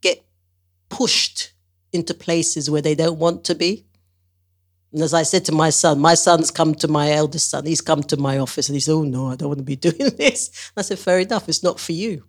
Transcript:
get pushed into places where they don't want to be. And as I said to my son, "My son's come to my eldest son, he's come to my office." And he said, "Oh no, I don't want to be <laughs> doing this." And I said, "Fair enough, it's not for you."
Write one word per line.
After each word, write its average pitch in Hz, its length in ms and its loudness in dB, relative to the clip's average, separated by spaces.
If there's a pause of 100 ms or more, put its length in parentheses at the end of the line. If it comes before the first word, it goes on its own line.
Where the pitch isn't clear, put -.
get - 240 -2 (640)
pushed - 640 -4 (400)
into 170 220 -4
places 165 540 -2
where 151 140 0
they 151 140 0
don't 165 240 0
want 170 240 0
to 175 100 0
be. 175 320 -4 (1040)
And 156 120 -2
as 156 100 -2
I 165 80 4
said 180 220 0
to 156 80 0
my 156 180 4
son, 147 300 2
"My 165 140 8
son's 165 360 4
come 156 260 2
to 156 120 -2
my 151 240 2
eldest 151 380 0
son, 139 140 -6
he's 160 160 -2
come 147 240 0
to 151 120 -2
my 139 220 0
office." 135 300 -4
And 143 60 -4
he 143 60 -2
said, 147 120 0
"Oh 156 120 2
no, 131 260 -2
I 127 60 -6
don't 143 120 -6
want 143 100 -4
to 135 60 -8
be 135 120 -4
<laughs> 170 140 0
doing 269 260 0
this." - 320 0 (260)
And - 40 -10
I 202 40 -4
said, 190 160 -4
"Fair 185 220 2
enough, 196 280 -2
it's 160 140 -4
not 175 160 0
for - 140 -8
you." 175 360 -6